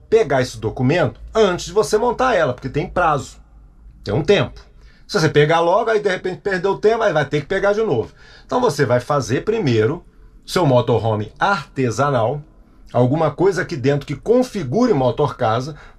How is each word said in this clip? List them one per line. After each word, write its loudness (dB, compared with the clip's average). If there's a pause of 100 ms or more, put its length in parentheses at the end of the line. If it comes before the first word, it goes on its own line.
(100)
pegar 2
esse -4
documento -2 (140)
antes 2
de -12
você 0
montar 0
ela, 0
porque -10
tem -4
prazo, -2 (680)
tem -4
um -2
tempo. 0 (480)
Se -2
você 2
pegar 4
logo, 2
aí 2
de -2
repente -4
perdeu -2
o -6
tempo, 2
aí 2
vai 0
ter -2
que -16
pegar 0
de -2
novo. -2 (320)
Então -2
você 0
vai 2
fazer -2
primeiro 0 (440)
seu 0
motorhome 2
artesanal, -2 (500)
alguma 2
coisa 0
aqui -6
dentro 0
que -8
configure 0
motor 0
casa, -2 (220)